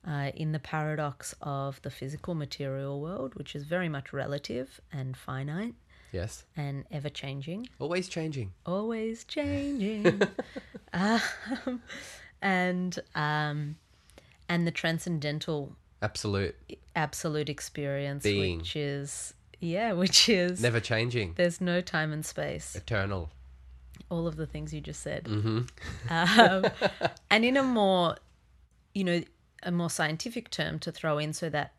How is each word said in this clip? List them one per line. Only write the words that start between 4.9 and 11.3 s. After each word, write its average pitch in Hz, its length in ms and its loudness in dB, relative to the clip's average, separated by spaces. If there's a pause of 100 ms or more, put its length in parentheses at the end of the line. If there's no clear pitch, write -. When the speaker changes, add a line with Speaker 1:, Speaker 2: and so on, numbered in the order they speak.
Speaker 1:
and 131 240 -6
finite 151 580 -6 (360)
Speaker 2:
Yes. 92 340 -6 (120)
Speaker 1:
and 139 340 -4
ever-changing. 143 800 -8 (100)
Speaker 2:
Always 180 300 0
changing. 139 440 -4 (140)
Speaker 1:
Always 220 580 -2
changing. 269 1000 2
Speaker 2:
<laughs> - 60 -8 (600)
Speaker 1:
Um, 226 880 0 (600)